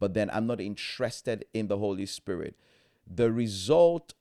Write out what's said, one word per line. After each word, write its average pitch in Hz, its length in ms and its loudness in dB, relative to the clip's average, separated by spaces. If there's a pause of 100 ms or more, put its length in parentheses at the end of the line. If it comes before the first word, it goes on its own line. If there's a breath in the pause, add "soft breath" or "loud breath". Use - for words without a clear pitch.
but 98 140 0
then 104 180 0
I'm 113 160 -2
not 117 120 -2
interested 110 840 -6 (100)
in 110 140 -2
the 101 100 0
Holy 98 280 -2
Spirit. 85 500 -6 (540 soft breath)
The 113 220 4
result 120 880 2